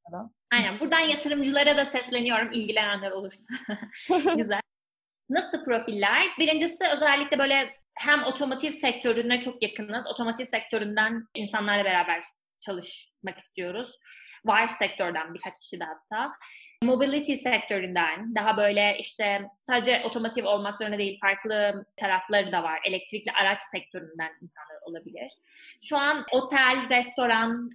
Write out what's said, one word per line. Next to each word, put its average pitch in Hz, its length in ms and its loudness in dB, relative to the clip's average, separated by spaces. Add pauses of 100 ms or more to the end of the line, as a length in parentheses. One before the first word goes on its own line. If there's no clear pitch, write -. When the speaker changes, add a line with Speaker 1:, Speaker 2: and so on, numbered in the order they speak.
Speaker 1:
mesela? 190 240 -12 (220)
Speaker 2:
Aynen. 208 280 2
Buradan 320 200 4
yatırımcılara 285 800 4
da 277 80 4
sesleniyorum 240 640 -2
ilgilenenler 208 600 -2
olursa. 190 420 -10 (540)
<laughs> - 20 2
Speaker 1:
<laughs> 339 280 4
Speaker 2:
Güzel. 208 240 0 (680)
Nasıl 339 340 -2
profiller? 226 600 2 (160)
Birincisi 320 440 0 (100)
özellikle 294 460 2
böyle 277 360 2 (220)
hem 294 260 4
otomotiv 262 480 -2
sektörüne 240 680 0
çok 240 240 -8
yakınız. 214 440 -6
Otomotiv 233 380 -4
sektöründen 220 880 -2
insanlarla 208 500 0
beraber 175 380 2 (380)
çalışmak - 800 -12
istiyoruz. 190 580 -10 (480)
Var 220 220 4
sektörden 170 640 -4
birkaç - 260 -12
kişi - 200 -12
de 170 40 -8
hatta. 214 480 -6 (520)
Mobility 269 500 2
sektöründen, 196 1040 -2
daha 214 220 2
böyle 208 420 4
işte 202 420 -2 (200)
sadece 240 440 2
otomotiv 226 400 -4
olmak 208 340 0
zorunda 208 180 -4
değil, 202 240 -4
farklı 202 640 0 (120)
tarafları 190 540 0
da 175 120 2
var. 160 240 -4
Elektrikli 196 440 -6
araç 196 300 2
sektöründen 160 720 -10 (100)
insanlar 156 440 -20
olabilir. 170 460 -14 (500)
Şu 302 160 -2
an 285 340 2
otel, 262 580 4
restoran, 240 840 2